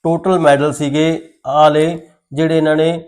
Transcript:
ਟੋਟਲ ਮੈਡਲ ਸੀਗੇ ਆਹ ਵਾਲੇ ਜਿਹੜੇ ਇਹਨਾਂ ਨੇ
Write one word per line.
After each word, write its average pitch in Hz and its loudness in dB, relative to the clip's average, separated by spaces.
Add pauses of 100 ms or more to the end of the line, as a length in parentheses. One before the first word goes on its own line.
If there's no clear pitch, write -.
ਟੋਟਲ 170 -2
ਮੈਡਲ 147 2
ਸੀਗੇ 151 -2 (380)
ਆਹ 135 -6
ਵਾਲੇ 151 4 (480)
ਜਿਹੜੇ 160 -2
ਇਹਨਾਂ 156 2
ਨੇ 160 0 (160)